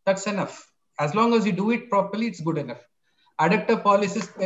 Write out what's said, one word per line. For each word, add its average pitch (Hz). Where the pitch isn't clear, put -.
That's 185
enough. 196
As 147
long 233
as 208
you 208
do 196
it 233
properly, 202
it's 175
good 156
enough. -
Adductor 214
pollicis, 202